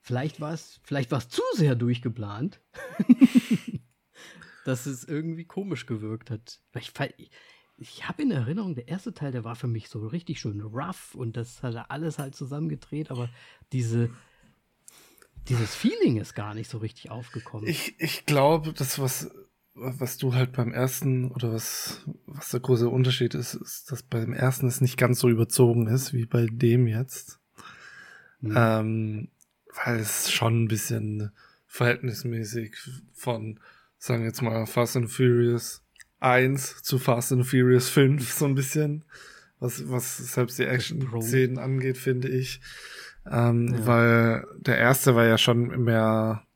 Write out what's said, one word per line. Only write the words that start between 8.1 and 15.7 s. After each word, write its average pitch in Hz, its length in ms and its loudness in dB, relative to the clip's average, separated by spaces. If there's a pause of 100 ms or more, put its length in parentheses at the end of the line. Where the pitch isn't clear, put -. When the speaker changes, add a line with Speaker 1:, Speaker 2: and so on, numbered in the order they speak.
Speaker 1:
in 277 100 2
Erinnerung, 147 440 -2
der 120 140 -12
erste 185 260 -8
Teil, 143 180 -6
der 120 120 -6
war 117 120 -10
für 135 100 -8
mich 113 220 -4
so 110 180 -10
richtig 160 340 -8
schön 104 200 -6
rough 123 540 -10
und 117 220 -8
das 117 260 -10
hat 120 120 -6
er 117 160 -12
alles 151 280 -6
halt 135 160 -10
zusammengedreht, 147 760 -8
aber 120 180 -4 (440)
diese, 117 380 0 (1400)
dieses 117 260 0